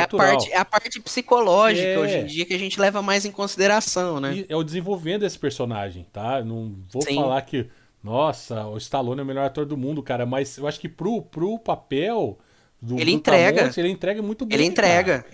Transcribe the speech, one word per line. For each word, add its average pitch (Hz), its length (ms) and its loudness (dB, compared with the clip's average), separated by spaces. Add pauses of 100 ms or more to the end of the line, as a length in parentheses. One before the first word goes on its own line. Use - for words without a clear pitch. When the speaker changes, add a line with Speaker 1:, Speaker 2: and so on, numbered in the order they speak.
Speaker 1:
natural. 196 260 4
Speaker 2:
parte, - 240 2
é 180 60 2
a 190 60 2
parte 220 360 -2
psicológica 214 840 4
Speaker 1:
É. 190 120 2
Speaker 2:
hoje 196 200 2
em - 80 -2
dia 156 200 -4
que 185 80 -4
a 180 40 0
gente 190 220 -4
leva 202 220 4
mais 202 220 2
em 202 80 -6
consideração, 190 880 2
né? 139 160 -2
Speaker 1:
E 190 120 -8
é 156 80 -4
o 165 60 0
desenvolvendo 180 600 -4
esse - 140 -4
personagem, 104 760 -4
tá? 120 320 -4
Não 113 300 -8 (160)
vou 131 120 -2
Speaker 2:
Sim. 143 140 -2
Speaker 1:
falar 127 260 0
que, 123 240 -4 (360)
nossa, 113 640 -2
o 107 120 -10
Stallone 131 420 -4
é - 20 -6
o 135 40 -6
melhor 135 200 -4
ator 147 200 -4
do 147 100 -6
mundo, 135 260 -4
cara, 123 220 -4
mas 131 320 -4
eu 139 100 -6
acho 151 140 -6
que 165 80 -10
pro, 196 320 -4
pro 196 380 -4
papel 165 800 -2 (420)
do 120 180 -4
Speaker 2:
Ele 165 120 2
entrega. 170 420 6
Speaker 1:
Brutamontes, 165 260 2
ele 175 120 0
entrega 196 320 -4
muito 214 240 -6
bem, 214 100 -2
Speaker 2:
Ele 143 80 4
entrega, 180 580 4
Speaker 1:
cara. - 120 -20